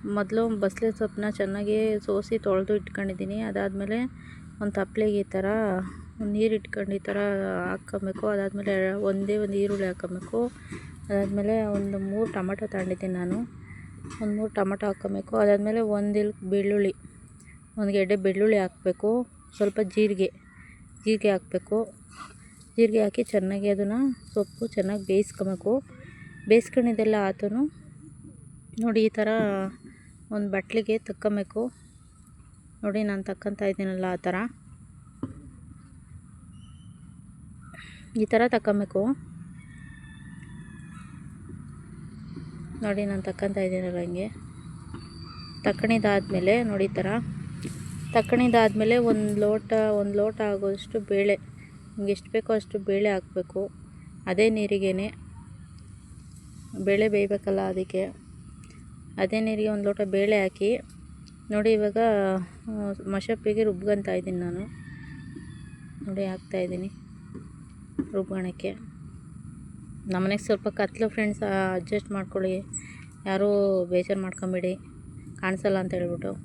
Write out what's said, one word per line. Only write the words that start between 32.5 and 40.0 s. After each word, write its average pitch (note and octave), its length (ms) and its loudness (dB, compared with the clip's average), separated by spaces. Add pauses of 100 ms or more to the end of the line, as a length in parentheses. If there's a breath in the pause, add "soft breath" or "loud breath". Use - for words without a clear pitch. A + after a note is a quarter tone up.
ನೋಡಿ G#3 280 0
ನಾನು G3 220 -2
ತಕ್ಕಂತ G3+ 400 -2
ಇದ್ದೀನಲ್ಲ F#3 420 0
ಆ F3+ 140 -2
ಥರ, F3+ 100 2 (3750 loud breath)
ಈ G#3+ 100 4
ಥರ A3+ 100 8 (120)
ತಕ್ಕೊಬೇಕು. G3+ 480 2 (3750)